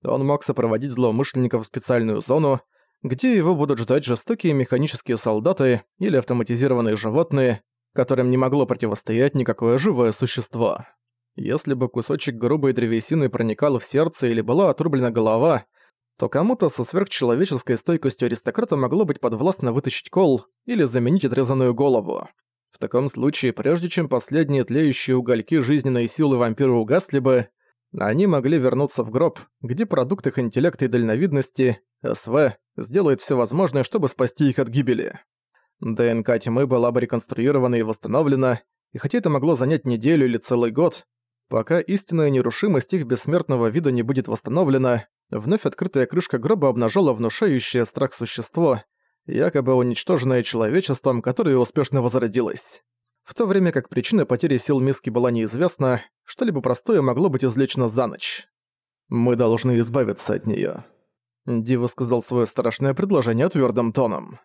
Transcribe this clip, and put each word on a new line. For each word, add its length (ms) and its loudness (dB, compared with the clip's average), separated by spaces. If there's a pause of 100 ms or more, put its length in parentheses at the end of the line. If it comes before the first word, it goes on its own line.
Он 220 -2
мог 180 -2
сопроводить 480 -2
злоумышленников 720 0
в 40 -12
специальную 540 -2
зону, 400 0 (420)
где 320 0
его 200 2
будут 240 0
ждать 240 0
жестокие 500 -2
механические 640 -2
солдаты 680 0 (140)
или 200 0
автоматизированные 800 0
животные, 640 0 (320)
которым 360 2
не 80 4
могло 280 2
противостоять 680 0
никакое 420 0
живое 340 2
существо. 760 -4 (500)
Если 380 -4
бы 160 -2
кусочек 460 -6
грубой 380 0
древесины 560 0
проникал 500 0
в 60 -10
сердце 420 0
или 140 0
была 280 2
отрублена 420 0
голова, 540 2 (520)
то 120 -2
кому-то 400 0
со 140 -4
сверхчеловеческой 960 0
стойкостью 500 0
аристократа 500 -2
могло 280 0
быть 140 -2
подвластно 520 -2
вытащить 380 -4
кол 360 2 (200)
или 180 0
заменить 420 2
отрезанную 480 2
голову. 540 0 (440)
В 60 -20
таком 320 -2
случае, 440 -2
прежде 360 -2
чем 180 -2
последние 560 0
тлеющие 520 0
угольки 440 0
жизненной 480 0
силы 300 0
вампира 340 2
угасли 480 0
бы, 280 2 (500)
они 300 0
могли 300 2
вернуться 460 0
в 60 -6
гроб, 300 0 (220)
где 240 -4
продукт 420 -2
их 100 -2
интеллекта 480 0
и 20 0
дальновидности, 920 0 (220)
С 240 -4
В, 280 2 (220)
сделает 440 0
всё 160 -2
возможное, 460 0
чтобы 240 -2
спасти 420 0
их 100 -2
от 80 0
гибели. 520 -2 (600)
Д 300 0
Н 140 -2
К 160 2
тьмы 280 0
была 240 2
бы 100 0
реконструирована 760 0
и 80 2
восстановлена, 800 0 (300)
и 60 -14
хотя 200 -4
это 120 0
могло 260 2
занять 300 0
неделю 400 2
или 120 0
целый 340 0
год, 340 0 (440)
пока 300 0
истинная 500 0
нерушимость 640 0
их 120 -2
бессмертного 640 0
вида 240 0
не 120 0
будет 240 -2
восстановлена, 800 0 (220)
вновь 360 -2
открытая 400 0
крышка 320 -4
гроба 320 2
обнажала 440 2
внушающее 720 0
страх 280 -4
существо, 680 -2 (420)
якобы 500 0
уничтоженное 680 0
человечеством, 800 0
которое 360 2
успешно 440 0
возродилось. 840 -2 (400)
В 100 -20
то 120 0
время 260 2
как 160 -2
причина 380 0
потери 320 2
сил 220 2
Миски 300 0
была 220 2
неизвестна, 680 0 (220)
что-либо 380 -4
простое 400 0
могло 280 2
быть 160 0
излечено 420 0
за 200 0
ночь. 400 -10 (600)
"Мы 260 2
должны 440 2
избавиться 540 -2
от 140 -4
неё", 360 -4 (640)
Ди 300 -2
высказал 460 -2
своё 240 0
страшное 480 -2
предложение 560 0
твёрдым 440 0
тоном. 520 -4